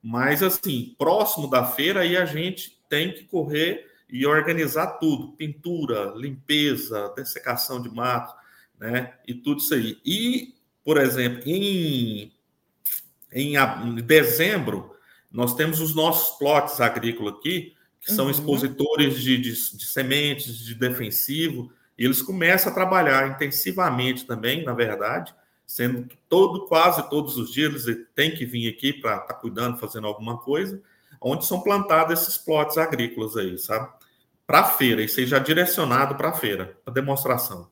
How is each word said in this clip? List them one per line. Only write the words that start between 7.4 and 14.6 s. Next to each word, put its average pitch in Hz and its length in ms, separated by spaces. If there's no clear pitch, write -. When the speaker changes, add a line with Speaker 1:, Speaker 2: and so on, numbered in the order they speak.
Speaker 1:
de 120 80
mato, 120 460
né, 120 360
e 120 60
tudo 143 280
isso - 140
aí. 113 300
E, 233 500
por 151 140
exemplo, 127 480
em, 151 840
em 147 240
a-, 127 280
em 120 120
dezembro, 127 1000